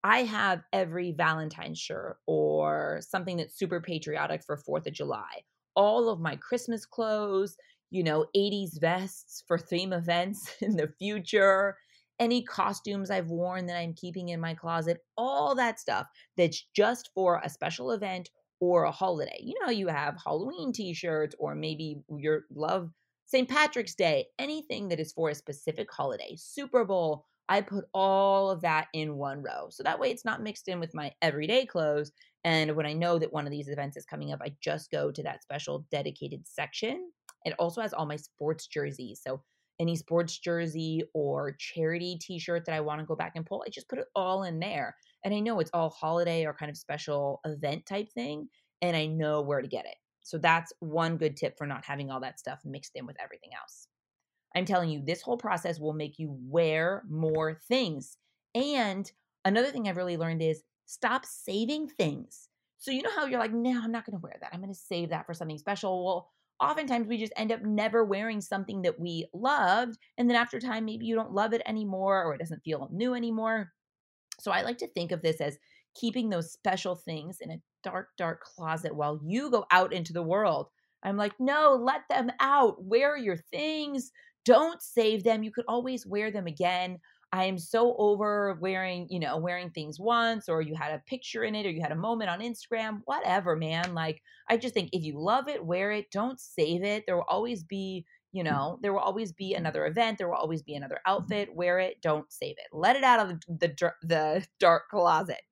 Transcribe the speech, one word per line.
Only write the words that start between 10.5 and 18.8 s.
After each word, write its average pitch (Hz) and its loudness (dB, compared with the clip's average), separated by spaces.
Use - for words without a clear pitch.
<laughs> - -8
in 202 2
the 156 0
future, 196 4
any 240 4
costumes 196 -2
I've 185 0
worn 180 -2
that 175 -4
I'm 170 -4
keeping 180 -8
in 170 -4
my 165 -2
closet, 165 -2
all 277 2
that 240 2
stuff - -2
that's 170 4
just 220 4
for 180 4
a 156 -4
special 233 -4
event 185 -4
or 180 6